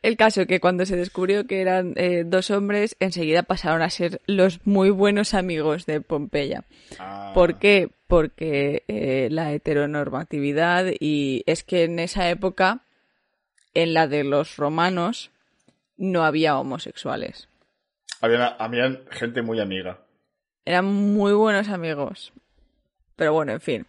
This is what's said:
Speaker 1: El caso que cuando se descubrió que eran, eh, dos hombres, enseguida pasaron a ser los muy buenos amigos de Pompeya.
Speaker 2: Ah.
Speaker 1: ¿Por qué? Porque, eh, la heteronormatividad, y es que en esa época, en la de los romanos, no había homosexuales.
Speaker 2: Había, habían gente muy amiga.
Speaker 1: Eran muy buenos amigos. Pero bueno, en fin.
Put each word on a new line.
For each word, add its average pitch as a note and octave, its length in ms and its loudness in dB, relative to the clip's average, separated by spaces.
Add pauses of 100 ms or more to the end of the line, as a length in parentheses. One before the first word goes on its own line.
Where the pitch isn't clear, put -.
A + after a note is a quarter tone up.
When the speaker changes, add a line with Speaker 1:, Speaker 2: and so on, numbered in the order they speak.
Speaker 1:
El A3 160 0
caso F#3+ 280 4
que F#3 140 2
cuando F3+ 260 2
se F#3+ 120 -4
descubrió F#3 500 -2
que F#3+ 140 -2
eran, F#3 340 0
eh, F3+ 300 0
dos F#3 260 0
hombres, G3+ 480 -2
enseguida E3+ 440 0
pasaron E3 380 0
a E3 80 0
ser F3 380 -4
los F#3+ 400 2
muy G3 220 6
buenos G3+ 440 2
amigos E3+ 520 -2
de D3+ 160 -2
Pompeya. D3 640 -4 (340)
Speaker 2:
Ah. G3 340 -10
Speaker 1:
¿Por F3 240 4
qué? G3 320 4 (180)
Porque, D3+ 840 0
eh, C3+ 420 0
la D#3 220 -2
heteronormatividad, D3+ 1300 0 (120)
y C#3+ 480 -2
es D#3+ 160 0
que F3 220 2
en E3+ 140 -4
esa F3 300 -2
época, F#3+ 540 0 (920)
en E3 200 0
la D#3+ 140 2
de C#3+ 180 -2
los C#3+ 320 0
romanos, E3+ 760 -2 (640)
no F3+ 300 0
había D#3 320 2
homosexuales. - 880 -8 (720)
Speaker 2:
Había, A#2+ 280 2
habían A#2+ 640 -2
gente A#2+ 320 -6
muy A2+ 200 -2
amiga. F#2+ 400 -6 (640)
Speaker 1:
Eran F3+ 200 0
muy G3+ 460 2
buenos G#3 380 2
amigos. D#3+ 640 -8 (840)
Pero D#3 160 0
bueno, D3+ 220 0
en - 80 -8
fin. B2 280 -6